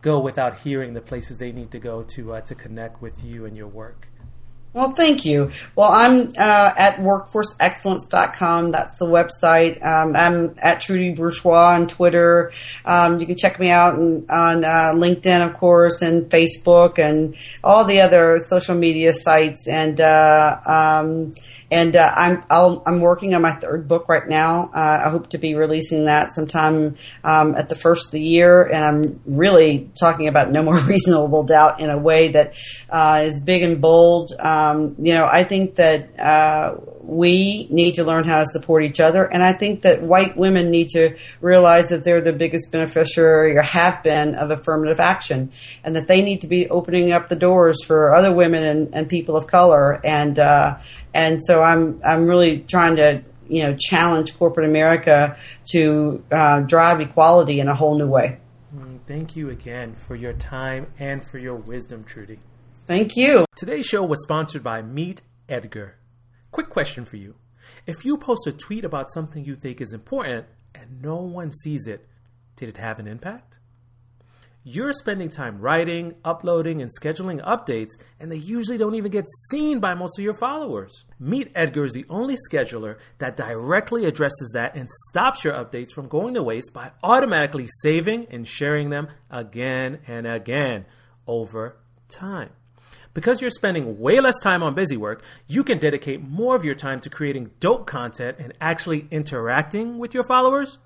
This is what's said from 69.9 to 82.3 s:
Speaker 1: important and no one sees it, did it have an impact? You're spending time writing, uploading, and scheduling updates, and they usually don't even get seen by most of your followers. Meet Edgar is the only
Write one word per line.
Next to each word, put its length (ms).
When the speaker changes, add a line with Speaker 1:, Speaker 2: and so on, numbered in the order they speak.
Speaker 1:
important 540
and 260
no 140
one 360
sees 360
it, 200
did 140
it 80
have 220
an 80
impact? 500
You're 280
spending 360
time 300
writing, 540
uploading, 560
and 160
scheduling 480
updates, 500
and 120
they 60
usually 400
don't 160
even 180
get 140
seen 300
by 160
most 240
of 40
your 120
followers. 680
Meet 360
Edgar 300
is 80
the 140
only 300